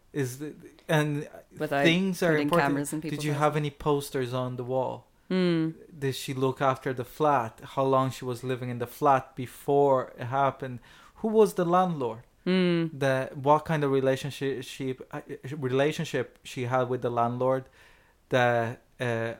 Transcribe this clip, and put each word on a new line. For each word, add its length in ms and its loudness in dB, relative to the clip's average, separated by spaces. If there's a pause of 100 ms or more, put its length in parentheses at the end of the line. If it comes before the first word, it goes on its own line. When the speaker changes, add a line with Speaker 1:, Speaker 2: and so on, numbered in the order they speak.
(140)
Speaker 1:
Is 260 -4
the, 140 -10 (360)
and 400 0 (300)
Speaker 2:
without 240 0
Speaker 1:
things 400 2
are 80 4
Speaker 2:
putting 160 2
Speaker 1:
important. 220 2
Speaker 2:
cameras 240 -2
in 80 -4
Speaker 1:
Did 100 -8
Speaker 2:
people's 140 -6
Speaker 1:
you 80 0
Speaker 2:
eyes. 60 -2
Speaker 1:
have 160 2
any 140 -2
posters 640 -2
on 240 -4
the 60 -8
wall? 420 -2 (240)
Speaker 2:
Mm. 460 0 (220)
Speaker 1:
Did 180 -2
she 180 -8
look 280 0
after 300 0
the 140 -6
flat? 560 0 (140)
How 80 2
long 280 2
she 140 -12
was 180 -6
living 260 -6
in 100 -8
the 80 -4
flat 480 2
before 840 2
it 80 -8
happened? 540 -2 (380)
Who 100 -4
was 260 6
the 120 0
landlord? 580 0 (240)
Speaker 2:
Mm. 500 2
Speaker 1:
The, 380 0
what 300 4
kind 180 0
of 80 2
relationship 720 0
she, 320 -6 (160)
uh, 100 -10 (340)
relationship 880 -2
she 220 -8
had 240 0
with 140 -2
the 80 -2
landlord? 540 0 (640)
That, 520 2 (180)
uh, 400 -2